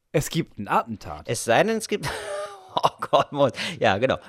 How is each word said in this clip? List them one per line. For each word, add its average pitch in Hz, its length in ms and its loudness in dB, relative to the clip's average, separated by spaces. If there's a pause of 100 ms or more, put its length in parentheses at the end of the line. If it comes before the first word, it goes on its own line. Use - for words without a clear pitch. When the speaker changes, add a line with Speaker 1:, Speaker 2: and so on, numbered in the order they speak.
(120)
Speaker 1:
es - 180 0
gibt - 300 -4
ein 104 80 -8
Attentat. 107 600 -2
Speaker 2:
Es 117 180 -4
sei 123 180 6
denn, 220 140 0
es 214 100 -6
gibt 196 260 -4
<laughs> - 40 -8 (640)
Oh - 60 4 (200)
Gott, 139 220 2
Mond. 143 220 2 (260)
Ja, 98 180 4
genau. 110 200 0 (120)